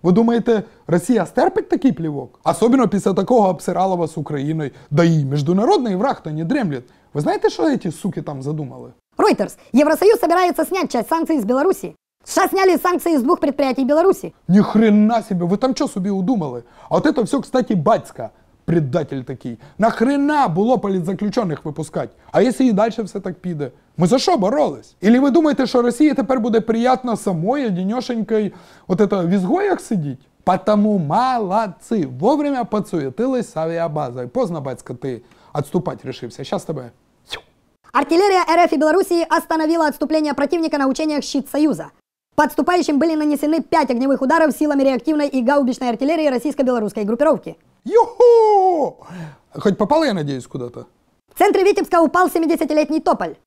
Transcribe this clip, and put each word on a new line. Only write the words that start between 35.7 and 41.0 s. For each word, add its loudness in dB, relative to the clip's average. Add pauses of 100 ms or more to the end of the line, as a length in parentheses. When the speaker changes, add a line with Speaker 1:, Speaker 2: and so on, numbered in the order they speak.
Speaker 1:
рішився. -14
Щас -8
тебе. -10 (1040)
Speaker 2:
Артиллерия 2
Р 4
Ф 4
и -2
Белоруссии 2 (120)
остановила 0
отступление -2
противника -2
на 0
учениях -2